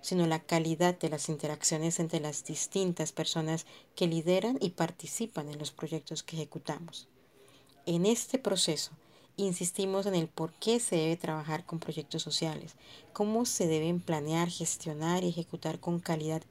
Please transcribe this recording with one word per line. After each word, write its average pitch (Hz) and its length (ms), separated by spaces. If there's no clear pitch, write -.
sino 175 260
la 160 140
calidad 165 580
de 160 100
las 147 200
interacciones 156 720
entre 165 180
las 151 260
distintas 180 680
personas 160 540
que 180 140
lideran 180 520
y 175 100
participan 165 760
en 147 100
los 151 120
proyectos 156 540
que - 120
ejecutamos. 156 720
En 170 180
este 233 360
proceso, 180 500
insistimos 190 680
en 190 100
el 165 100
por 165 280
qué 233 260
se - 160
debe 165 200
trabajar 156 480
con 165 140
proyectos 160 420
sociales, 156 540
cómo 220 340
se 180 220
deben 160 320
planear, 160 480
gestionar 165 760
y 180 60
ejecutar 165 500
con 175 220
calidad 160 500